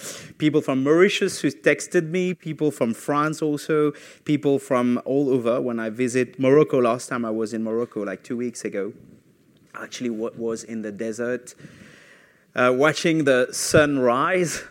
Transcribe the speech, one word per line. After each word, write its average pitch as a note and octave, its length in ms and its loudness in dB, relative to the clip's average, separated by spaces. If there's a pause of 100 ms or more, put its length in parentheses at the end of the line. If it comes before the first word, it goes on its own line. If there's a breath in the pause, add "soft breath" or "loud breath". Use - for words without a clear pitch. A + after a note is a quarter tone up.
(360 loud breath)
People D3+ 240 2
from C3 240 -2
Mauritius F3+ 560 4
who D3 100 0
texted D#3 600 0
me, F3+ 240 -2
people D3+ 360 -2
from B2 220 0
France D3 480 -2
also, D3+ 520 0 (320 loud breath)
people C#3+ 340 2
from B2 480 0
all C#3 240 2
over. A#2+ 280 2
When A#2+ 220 -4
I A2+ 80 -4
visit B2 500 -2
Morocco, C3+ 440 4
last B2 260 0
time A#2+ 160 -4
I A2 60 -4
was A2 240 -4
in A2 100 -4
Morocco, A2 400 -4
like, F#2+ 180 -8
two B2+ 140 -8
weeks A#2+ 300 -6
ago, G#2 260 -6 (840)
actually - 360 -8
wa-, A2 260 -6
was A2+ 280 -6
in A2+ 180 -8
the G#2+ 100 -8
desert, A2+ 640 -6 (1000 loud breath)
uh, B2+ 220 2
watching D#3 480 2
the B2+ 280 4
sunrise. D3 1200 2